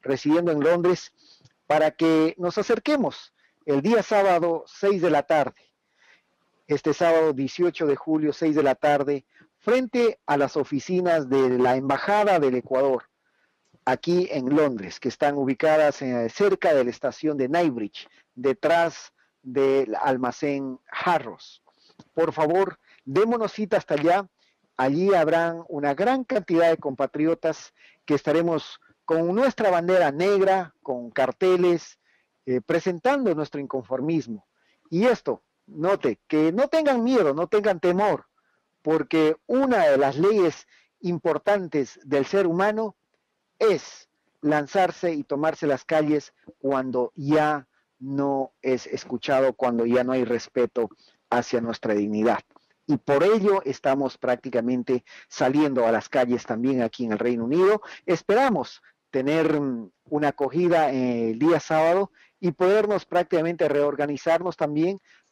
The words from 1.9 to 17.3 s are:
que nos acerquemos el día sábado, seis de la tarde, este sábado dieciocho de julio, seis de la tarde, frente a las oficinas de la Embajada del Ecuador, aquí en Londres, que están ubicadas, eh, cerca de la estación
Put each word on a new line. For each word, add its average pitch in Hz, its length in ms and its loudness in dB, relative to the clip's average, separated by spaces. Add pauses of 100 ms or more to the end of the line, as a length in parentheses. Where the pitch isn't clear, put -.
que 160 480 2
nos 175 180 -4
acerquemos 220 760 -2 (340)
el 139 160 2
día 214 200 2
sábado, 175 640 0
seis 196 360 -2
de 175 80 2
la 147 140 2
tarde, - 480 -2 (960)
este 147 260 0
sábado 165 380 2
dieciocho 156 540 -2
de 139 100 2
julio, 156 360 -2
seis 156 220 -2
de 156 80 2
la 135 140 2
tarde, 143 480 0 (360)
frente 240 680 0
a 147 100 0
las 139 200 -2
oficinas 160 720 -2
de 131 300 2
la 127 180 2
Embajada 175 640 0
del 131 160 2
Ecuador, 131 480 0 (800)
aquí 170 460 0
en 139 260 -2
Londres, 120 420 -2
que 127 100 -6
están 143 280 -2
ubicadas, 147 640 2
eh, 123 280 -2
cerca 196 440 2
de 131 100 4
la 123 60 -2
estación 147 460 -4